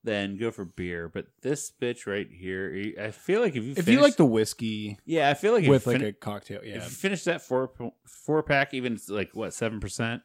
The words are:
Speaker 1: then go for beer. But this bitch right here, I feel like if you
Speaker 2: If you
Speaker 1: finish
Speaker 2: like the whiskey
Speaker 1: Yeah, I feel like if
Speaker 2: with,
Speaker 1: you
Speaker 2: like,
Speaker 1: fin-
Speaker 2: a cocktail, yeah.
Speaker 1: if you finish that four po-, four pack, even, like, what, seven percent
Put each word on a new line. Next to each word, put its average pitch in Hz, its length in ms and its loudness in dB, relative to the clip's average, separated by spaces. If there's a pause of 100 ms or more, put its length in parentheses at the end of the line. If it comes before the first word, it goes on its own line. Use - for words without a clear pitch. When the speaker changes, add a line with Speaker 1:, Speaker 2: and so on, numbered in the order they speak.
Speaker 1:
then 101 340 -4
go 113 140 -2
for - 140 -10
beer. 85 460 -6
But - 140 -8 (160)
this 143 300 -4 (100)
bitch 120 240 -4
right 101 240 -4
here, 92 720 -6
I 107 80 -6
feel 196 320 -2
like 180 140 0
if 110 80 -2
you 131 80 -8
Speaker 2:
If 139 80 -4
you 170 40 -2
Speaker 1:
finish 240 180 6
Speaker 2:
like 285 160 8
the 165 80 8
whiskey 110 800 0
Speaker 1:
Yeah, 151 240 2
I 143 40 4
feel 208 200 2
like 208 100 4
if 143 60 6
Speaker 2:
with, 135 180 6
Speaker 1:
you 120 60 2
Speaker 2:
like, 131 80 2
Speaker 1:
fin- 107 80 -2
Speaker 2:
a 101 40 -8
cocktail, 101 500 -10
yeah. 107 140 -14
Speaker 1:
if 113 60 -10
you 120 60 -10
finish 190 340 -4
that 170 180 0
four 127 260 -2
po-, - 280 -12 (100)
four 151 380 -2
pack, 139 320 0
even, 123 240 -4 (100)
like, 101 260 -2
what, 104 200 -6
seven 110 240 -4
percent 113 460 -4